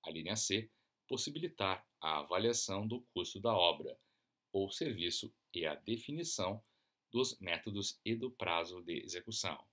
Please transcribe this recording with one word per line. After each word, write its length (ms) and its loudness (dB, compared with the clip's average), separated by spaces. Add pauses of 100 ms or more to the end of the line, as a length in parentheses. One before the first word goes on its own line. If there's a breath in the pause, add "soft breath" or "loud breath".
A 60 -6
linha 260 -2
C, 360 0 (360 soft breath)
possibilitar 800 -2 (140)
a 180 0
avaliação 680 2
do 140 -2 (120)
custo 260 -4
da 140 2
obra 420 6 (560)
ou 200 2
serviço 600 0 (220)
e 140 0
a 80 0
definição 880 -2 (480)
dos 280 0
métodos 640 -4
e 120 2
do 160 -4
prazo 500 -2
de 220 -4
execução. 680 -4